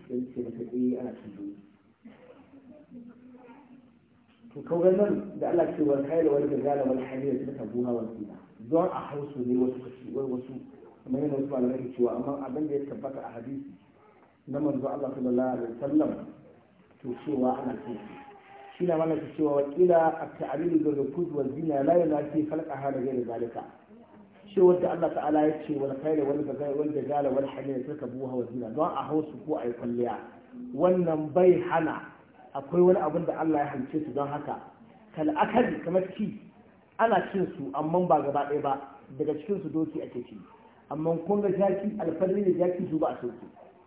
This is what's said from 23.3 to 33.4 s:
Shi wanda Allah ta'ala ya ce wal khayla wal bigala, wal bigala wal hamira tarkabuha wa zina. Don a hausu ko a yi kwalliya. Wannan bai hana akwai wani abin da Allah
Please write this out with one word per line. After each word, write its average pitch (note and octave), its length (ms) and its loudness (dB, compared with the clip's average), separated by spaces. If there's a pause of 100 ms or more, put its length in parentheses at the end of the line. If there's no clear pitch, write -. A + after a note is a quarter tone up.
Shi G3 80 4
wanda F3+ 300 8
Allah D#3+ 220 0
ta'ala D3+ 340 4
ya - 200 0
ce D3+ 80 -2
wal C#3 240 0
khayla D#3 240 2
wal C#3+ 160 2
bigala, C#3 380 -4
wal D3+ 100 0
bigala C#3 420 0
wal C3+ 140 2
hamira C3+ 400 -6
tarkabuha C3 560 -8
wa A#2 140 -2
zina. A#2 180 -6
Don D3+ 160 0
a C#3 160 -4
hausu D3+ 320 -2 (100)
ko D3+ 140 -2
a B2 80 -6
yi A#2 60 -4
kwalliya. A#2+ 420 -2 (580)
Wannan D#3+ 600 2
bai F3+ 260 8 (100)
hana D#3 320 0 (540)
akwai F3 260 0
wani F3+ 180 8
abin D3+ 260 0
da D#3 140 -2
Allah D#3 200 2